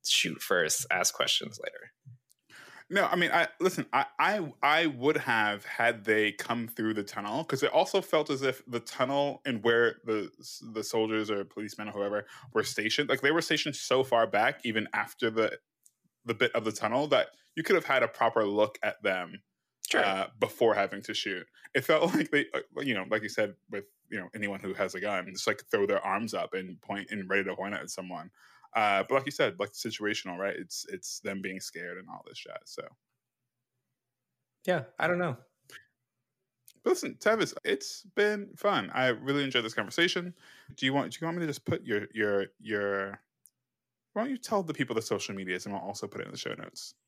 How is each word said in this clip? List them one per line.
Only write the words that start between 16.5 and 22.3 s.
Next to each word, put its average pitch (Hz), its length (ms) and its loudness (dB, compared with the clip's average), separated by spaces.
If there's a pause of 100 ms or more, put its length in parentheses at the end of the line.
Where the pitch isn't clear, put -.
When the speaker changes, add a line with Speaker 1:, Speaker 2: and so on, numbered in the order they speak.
Speaker 2:
of 117 120 0
the 110 60 0
tunnel, 117 340 0
that 139 220 4 (280)
you 160 60 -4
could 185 140 4
have 160 100 0
had 131 160 4
a 117 60 2
proper 113 360 2
look 104 380 2
at 104 200 -4
them, 92 400 -2 (480)
Speaker 1:
Sure. - 140 4
Speaker 2:
uh, 95 220 2 (120)
before 113 360 4
having 98 280 0
to 104 120 -8
shoot. 90 320 -4 (280)
It 127 100 2
felt - 300 4
<laughs> - 0 -
like 294 160 0